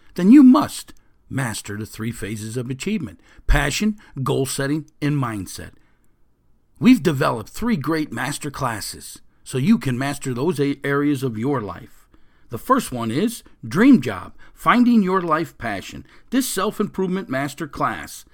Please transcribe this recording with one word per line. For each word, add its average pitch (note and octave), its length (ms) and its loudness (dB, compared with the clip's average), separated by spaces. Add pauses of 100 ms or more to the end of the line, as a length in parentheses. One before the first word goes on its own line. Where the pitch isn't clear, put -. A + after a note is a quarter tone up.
(140)
Then F#3 180 4
you C#4+ 120 12
must B3+ 500 6 (340)
master A#2 480 -6
the G#2 120 -10
three A2+ 240 -8
phases A2 440 -8
of B2 140 -6
achievement: D#3 500 -6 (280)
passion, D3 500 2 (240)
goal C3+ 240 0
setting, C#3 400 -4 (160)
and D3 140 0
mindset. A2 560 -6 (1080)
We've A#3+ 220 6
developed C#3 480 -2
three A3+ 280 -2
great D3+ 340 -4
master C#3 400 -8
classes A2+ 680 -8 (220)
so - 140 -6
you F#3+ 220 4
can C3 180 -2
master C3+ 360 -6
those C3+ 260 -2
a-, C#3+ 240 0
areas C#3+ 400 0
of A#2 140 -4
your C3 220 -2
life. G2+ 480 -14 (420)
The A#2 100 -8
first - 320 0
one A#2 180 -4
is F#3 340 -4 (240)
Dream G#3+ 320 6
Job, A2 360 -8 (180)
Finding A3+ 480 4
Your F#3 200 0
Life E3 360 -2
Passion. F#2+ 480 -10 (240)
This C4+ 180 -2
self-improvement F#3+ 840 -4
master C#3 380 -6
class A2+ 680 -8